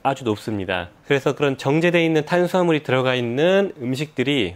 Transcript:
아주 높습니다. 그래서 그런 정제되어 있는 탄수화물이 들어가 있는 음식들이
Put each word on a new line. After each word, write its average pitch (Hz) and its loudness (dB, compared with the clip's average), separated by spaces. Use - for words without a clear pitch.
아주 135 -2
높습니다. 98 -2
그래서 139 0
그런 139 -2
정제되어 165 2
있는 160 2
탄수화물이 175 2
들어가 127 0
있는 156 0
음식들이 127 -2